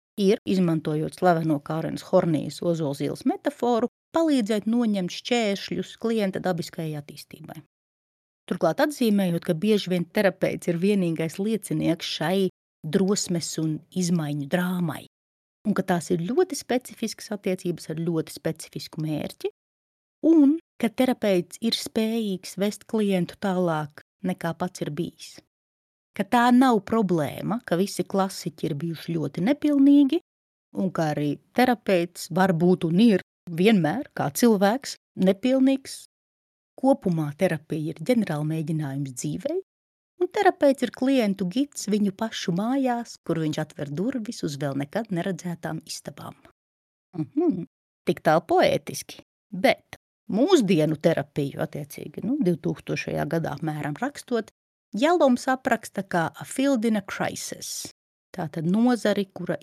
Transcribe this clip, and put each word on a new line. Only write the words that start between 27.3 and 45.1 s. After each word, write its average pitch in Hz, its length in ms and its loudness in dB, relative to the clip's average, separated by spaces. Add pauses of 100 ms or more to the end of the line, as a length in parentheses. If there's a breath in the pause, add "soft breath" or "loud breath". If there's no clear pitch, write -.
ka 170 160 0
visi 196 240 -2
klasiķi 190 640 -4
ir 160 80 -2
bijuši 165 400 -6
ļoti 156 300 -4
nepilnīgi, 285 720 4 (560)
un 202 160 0
ka 156 220 0
arī 147 240 -2 (180)
terapeits 220 800 2
var 185 160 4
būt 175 380 4
un 175 100 4
ir 220 240 6 (240)
vienmēr, 180 640 2
kā 135 240 -4
cilvēks, 214 600 2 (260)
nepilnīgs. 262 800 2 (720)
Kopumā 185 540 2 (100)
terapija 160 560 -2
ir 160 80 -12
ģenerālmēģinājums 156 1120 -2
dzīvei, 170 400 -6 (640)
un 359 160 -2
terapeits 302 480 2
ir 226 80 -2
klientu 226 560 0
gids 254 400 -4
viņu 202 240 0
pašu - 480 -6
mājās, 240 640 -2
kur 160 160 -2
viņš 156 240 -2
atver 151 240 -10
durvis 208 560 -6
uz 143 160 -6
vēl 139 240 -4
nekad 202 320 -6